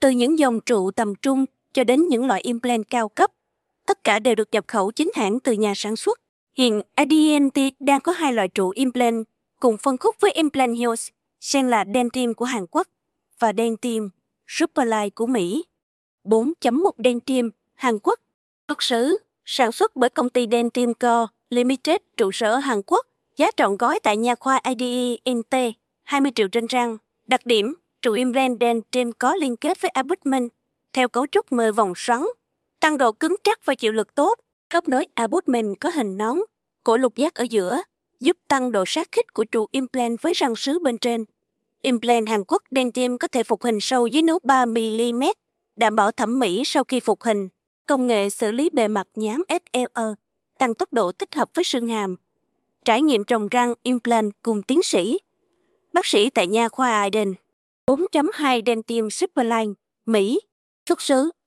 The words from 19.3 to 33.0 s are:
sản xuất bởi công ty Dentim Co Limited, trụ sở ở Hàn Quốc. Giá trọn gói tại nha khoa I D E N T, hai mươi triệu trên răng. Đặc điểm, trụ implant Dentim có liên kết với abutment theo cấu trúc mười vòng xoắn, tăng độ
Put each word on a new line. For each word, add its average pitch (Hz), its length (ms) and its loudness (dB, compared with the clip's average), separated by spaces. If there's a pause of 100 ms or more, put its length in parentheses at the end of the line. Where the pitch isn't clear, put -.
sản 240 280 0
xuất - 240 -2
bởi 247 140 2
công 247 180 -2
ty 247 220 0
Dentim 240 440 0
Co 233 320 2 (240)
Limited, 254 460 0 (200)
trụ 196 160 0
sở 214 200 0
ở 254 60 2
Hàn 254 280 -2
Quốc. 427 200 0 (300)
Giá 330 200 2
trọn 202 200 2
gói 262 240 0
tại 208 160 0
nha 240 180 0
khoa 269 300 0
I 254 140 -2
D 240 40 -6
E 247 520 -4
N 233 80 -2
T, - 120 -6 (480)
hai 285 180 -2
mươi 277 140 2
triệu 208 140 0
trên 233 180 -2
răng. 233 300 -2 (300)
Đặc 254 200 0
điểm, 233 280 0 (280)
trụ 226 100 0
implant 247 480 0
Dentim 233 520 0
có 262 220 0
liên 277 220 -2
kết 339 240 -4
với - 80 -2
abutment 269 640 -2 (420)
theo 254 160 0
cấu 254 180 -2
trúc - 260 -2
mười 226 200 2
vòng 202 240 0
xoắn, 247 280 -2 (560)
tăng 302 180 2
độ 240 140 4